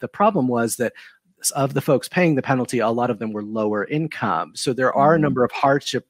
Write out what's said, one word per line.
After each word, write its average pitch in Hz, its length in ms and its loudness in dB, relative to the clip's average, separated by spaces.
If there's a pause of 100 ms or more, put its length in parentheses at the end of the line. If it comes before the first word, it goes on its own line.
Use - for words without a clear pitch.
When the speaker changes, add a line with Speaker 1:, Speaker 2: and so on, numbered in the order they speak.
Speaker 1:
the 123 60 -8
problem 202 400 0
was 117 300 0
that 113 160 -2 (460)
s-, - 120 -4
of 139 240 -2
the 135 60 0
folks 135 280 2
paying 175 240 2
the 131 80 0
penalty, 127 380 -2
a 110 100 2
lot 120 220 0
of 104 80 -6
them 110 120 -6
were 104 120 -8
lower 107 420 -2
income. 113 680 -4
So - 180 -4
there 127 180 2
are 143 220 4
a - 20 4
Speaker 2:
Mm-hmm. 156 60 2
Speaker 1:
number 131 220 2
of 117 80 2
hardship 139 580 0